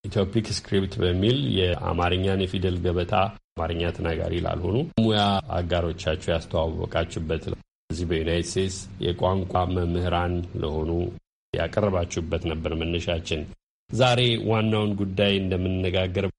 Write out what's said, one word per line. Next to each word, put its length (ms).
ኢትዮፒክ 500
ስክሪፕት 440
በሚል 400
የአማርኛን 880
የፊደል 380
ገበታ 340
አማርኛ 320
ተናጋሪ 480
ላልሆኑ 380
ሙያ 260
አጋሮቻችሁ 800
ያስተዋወቃችሁበት 1160
ነው። 120
እዚህ 180
በዩናይት 400
ስቴትስ 280
የቋንቋ 540
መምህራን 680
ለሆኑ 360
ያቀረባችሁበት 920
ነበር 300
መነሻችን። 680
ዛሬ 300
ዋናውን 500
ጉዳይ 400
እንደምንነጋገር 880